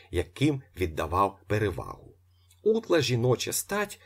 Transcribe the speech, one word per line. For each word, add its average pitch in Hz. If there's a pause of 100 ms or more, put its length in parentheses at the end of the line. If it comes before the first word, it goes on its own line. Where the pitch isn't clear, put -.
(100)
яким 135 (140)
віддавав 87
перевагу. - (480)
Утла 214
жіноча 123
стать, -